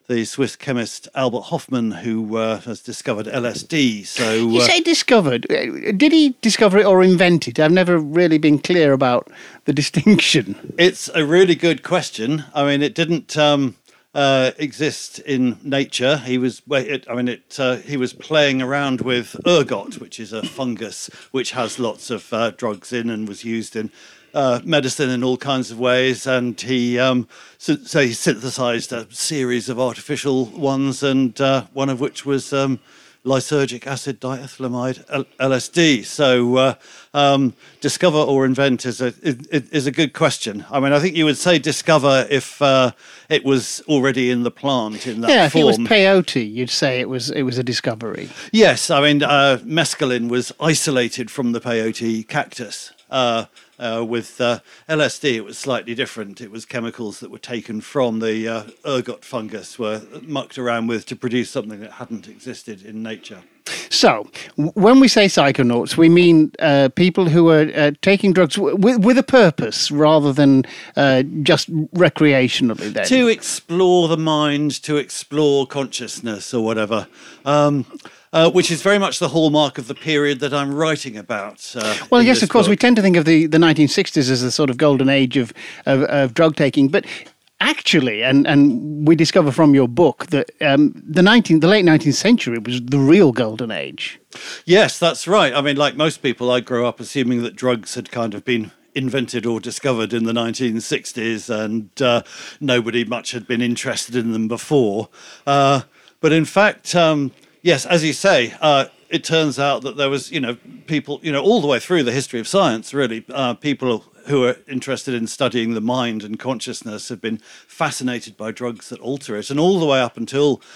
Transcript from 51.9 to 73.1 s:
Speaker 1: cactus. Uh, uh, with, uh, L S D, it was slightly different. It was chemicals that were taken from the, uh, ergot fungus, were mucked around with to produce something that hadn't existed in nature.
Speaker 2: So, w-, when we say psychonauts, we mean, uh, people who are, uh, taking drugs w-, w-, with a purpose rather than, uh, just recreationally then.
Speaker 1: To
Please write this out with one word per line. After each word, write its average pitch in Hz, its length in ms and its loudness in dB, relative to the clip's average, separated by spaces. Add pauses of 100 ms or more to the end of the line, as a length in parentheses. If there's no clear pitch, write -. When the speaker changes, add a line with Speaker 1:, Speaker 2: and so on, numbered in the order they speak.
Speaker 1:
cactus. - 640 -10 (200)
Uh, 120 340 -2 (320)
uh, 117 300 -6
with, 117 340 -6
uh, 120 180 -2 (280)
L 156 140 -2
S 127 180 -2
D, 135 160 -2
it 110 100 -8
was - 120 -18
slightly 120 360 -6
different. 110 480 -10
It 110 80 -18
was 110 160 -16
chemicals 113 540 -10
that 101 100 -18
were 104 80 -18
taken 110 420 -12
from 117 400 -2
the, 110 280 -4
uh, 113 160 -8 (240)
ergot 127 360 -6
fungus, 110 540 -12
were 107 240 -6 (220)
mucked 139 340 -10
around 117 300 -4
with 113 200 -4
to 123 80 -10
produce 120 360 -4
something 107 300 -8
that - 120 -20
hadn't 110 340 -14
existed 107 560 -18
in 110 200 -14
nature. 110 400 -14 (460)
Speaker 2:
So, 120 400 2 (280)
w-, 151 160 -2
when 226 260 6
we 269 80 8
say 208 180 4
psychonauts, 127 680 2
we 165 140 6
mean, 170 500 6
uh, 139 360 4
people 180 340 2
who 165 200 6
are, 156 260 4
uh, 147 160 2 (100)
taking 190 320 2
drugs 165 220 2
w-, 202 220 0
w-, 233 220 4
with 233 200 4
a - 40 2
purpose 160 680 2
rather 151 420 4
than, 139 300 6 (320)
uh, 139 280 4 (200)
just 151 280 2 (220)
recreationally 135 1000 2
then. 104 120 -4
Speaker 1:
To 247 220 4